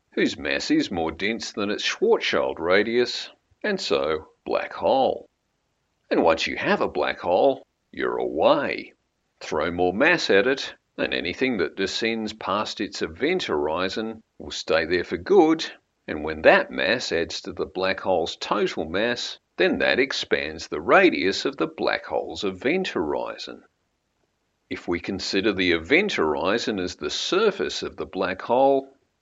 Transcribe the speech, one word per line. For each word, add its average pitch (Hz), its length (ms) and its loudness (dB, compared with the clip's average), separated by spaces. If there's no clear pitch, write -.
whose 147 260 0
mass 71 320 -2
is 147 220 2
more 82 180 -2
dense 104 400 -4
than 104 220 -4
its - 100 -4
Schwarzschild 80 800 0
radius, 107 680 2
and 202 160 -2
so 78 460 0
black - 280 -2
hole. 113 560 0
And 139 140 2
once 80 240 2
you 65 80 -6
have 185 240 0
a 104 80 0
black 69 320 -2
hole, 110 440 2
you're 62 240 -2
away. 90 760 2
Throw 82 320 -2
more 87 240 2
mass 160 360 2
at 101 180 6
it, - 260 -2
and 67 160 -2
anything 90 440 -2
that 82 180 -2
descends 110 560 -2
past 107 480 -4
its - 220 -6
event 110 420 -2
horizon 95 760 -2
will 73 140 -12
stay 82 340 0
there 85 200 0
for - 120 -6
good, 160 480 6
and 78 160 -6
when 78 180 -6
that 165 300 4
mass 82 400 -2
adds 82 300 -2
to 92 100 -10
the 85 140 -6
black 95 340 -2
hole's 85 340 0
total 190 500 -2
mass, 104 540 -4
then 175 200 2
that 67 220 2
expands 78 640 -2
the 78 140 -6
radius 110 640 4
of 139 120 -4
the 160 120 -2
black 101 380 -2
hole's 78 360 -4
event 107 460 -2
horizon. - 760 -6
If - 180 -10
we 87 100 0
consider 98 540 -2
the 90 180 2
event 104 440 2
horizon 92 680 0
as 90 160 -4
the - 140 -6
surface - 760 -2
of 73 120 -10
the 76 100 -6
black 92 360 -4
hole, 135 460 4